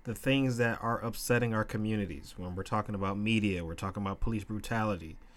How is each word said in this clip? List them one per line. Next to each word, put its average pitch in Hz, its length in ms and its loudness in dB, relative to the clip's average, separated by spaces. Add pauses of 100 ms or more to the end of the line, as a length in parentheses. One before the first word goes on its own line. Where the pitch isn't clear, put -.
the 117 100 -4
things 135 420 4
that 117 240 2
are 113 180 0
upsetting 117 540 2
our 110 100 4
communities. 107 720 -2
When 90 200 -6
we're 95 80 -2
talking 107 320 0
about 98 200 0
media, 104 480 2
we're 82 120 -6
talking 98 260 -4
about 98 200 -2
police 110 220 0
brutality, 104 760 -2 (180)